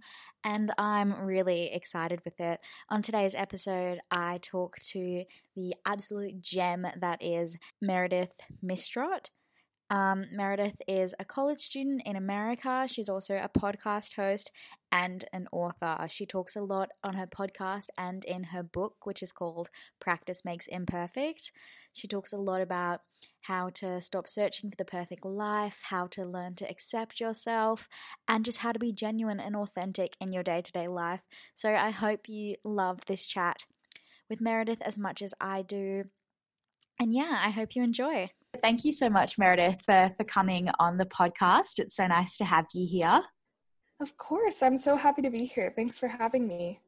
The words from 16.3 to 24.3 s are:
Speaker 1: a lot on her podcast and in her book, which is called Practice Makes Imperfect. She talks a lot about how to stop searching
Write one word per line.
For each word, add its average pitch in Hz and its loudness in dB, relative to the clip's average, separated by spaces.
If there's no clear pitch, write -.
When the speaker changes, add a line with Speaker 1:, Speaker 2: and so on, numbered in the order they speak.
Speaker 1:
a 208 -6
lot 196 -2
on 196 -4
her 190 -4
podcast 196 -6
and 185 -8
in 180 -6
her 175 -6
book, 175 -6
which 196 -8
is 185 -4
called 170 -8
Practice 175 -2
Makes 175 -8
Imperfect. 180 -4
She - -12
talks 196 -6
a 208 -6
lot 190 -2
about 175 -2
how 185 -2
to 180 -4
stop 180 -4
searching - -2